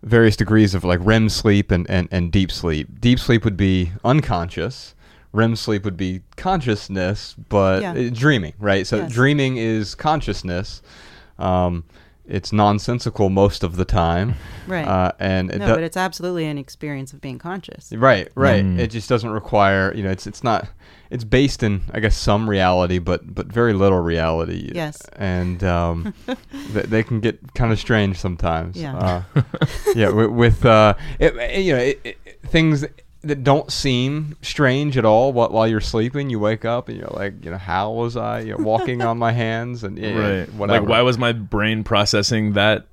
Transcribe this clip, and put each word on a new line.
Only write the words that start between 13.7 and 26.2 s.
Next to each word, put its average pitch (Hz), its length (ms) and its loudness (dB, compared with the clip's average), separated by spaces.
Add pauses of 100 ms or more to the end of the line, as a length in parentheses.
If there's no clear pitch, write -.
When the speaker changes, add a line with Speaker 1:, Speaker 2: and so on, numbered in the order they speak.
Speaker 1:
the 92 100 0
time. 87 520 0 (320)
Speaker 2:
Right. 185 180 -4
Speaker 1:
Uh, 92 320 2
and 92 320 -2
it - 80 -6
Speaker 2:
No, 101 80 -2
Speaker 1:
do- 113 80 4
Speaker 2:
but 160 80 0
it's 165 140 -6
absolutely 180 500 -4
an 147 100 -6
experience 139 560 -12
of 139 80 -20
being 131 200 -12
conscious. - 520 -14
Speaker 1:
Right, 113 440 4
right. 98 280 4
Speaker 3:
Mm. 92 140 0
Speaker 1:
It 110 140 0
just 113 160 -8
doesn't 117 200 0
require, 98 680 2
you 104 100 -6
know, 95 60 0
it's, 95 180 -6
it's - 160 -14
not, 110 240 0 (420)
it's 117 140 -8
based 127 400 2
in, 101 180 0 (100)
I - 60 -6
guess, 107 180 2
some 110 320 0
reality, 90 520 2
but, 90 340 -4
but 95 140 -6
very 117 240 2
little 95 260 4
reality. 82 760 -2
Speaker 2:
Yes. 160 300 -8 (140)
Speaker 1:
And, 92 480 -4
um, 85 560 -2